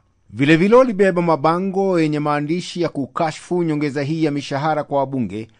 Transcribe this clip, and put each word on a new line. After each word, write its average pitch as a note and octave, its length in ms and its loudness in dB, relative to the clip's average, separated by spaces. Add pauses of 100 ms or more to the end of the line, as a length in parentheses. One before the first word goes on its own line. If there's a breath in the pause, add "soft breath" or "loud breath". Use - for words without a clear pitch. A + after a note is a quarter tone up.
(320)
Vilevile D#3+ 440 4
walibeba G3 460 4
mabango F3 800 0
yenye D3+ 180 0
maandishi D3 640 -2
ya D#3+ 60 0
kukashfu D#3+ 760 -4
nyongeza D3 400 -2
hii D#3 220 -2
ya D3+ 60 0
mishahara C#3+ 540 -2
kwa C#3 140 -2
wabunge A#2+ 500 -4 (100)